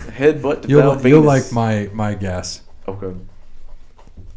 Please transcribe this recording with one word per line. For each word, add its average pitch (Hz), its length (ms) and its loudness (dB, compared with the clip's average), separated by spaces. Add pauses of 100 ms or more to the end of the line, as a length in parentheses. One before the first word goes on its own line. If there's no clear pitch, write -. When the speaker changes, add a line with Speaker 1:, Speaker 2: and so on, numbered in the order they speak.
(160)
Speaker 1:
Headbutt 135 480 0
to 113 60 -8
Speaker 2:
You'll, 143 260 6
Speaker 1:
Val 127 120 0
Speaker 2:
you'll 151 160 8
Speaker 1:
Venis. - 20 6
Speaker 2:
like 135 260 2
my, 110 420 -2
my 107 220 -4
guess. 92 460 -8 (260)
Speaker 1:
Okay. 98 260 -8 (1200)